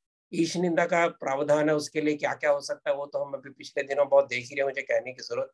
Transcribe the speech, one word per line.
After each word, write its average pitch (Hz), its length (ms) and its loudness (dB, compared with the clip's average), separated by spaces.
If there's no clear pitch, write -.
ईश 165 240 0
निंदा 175 280 2
का 170 220 2
प्रावधान 147 640 0
है, 151 60 4
उसके 151 260 -4
लिए 151 160 2
क्या 139 160 -2
क्या 147 160 0
हो 143 120 2
सकता 147 280 -6
है 139 60 0
वो 143 100 -6
तो 143 180 -4
हम 143 100 -6
अभी 135 160 -10
पिछले 143 340 -6
दिनों 139 260 0
बहुत 139 160 6
देख 120 240 -4
ही 135 60 -14
रहे, 139 100 0
मुझे 139 160 -4
कहने 120 320 -2
की 123 100 -18
जरूरत 127 300 -6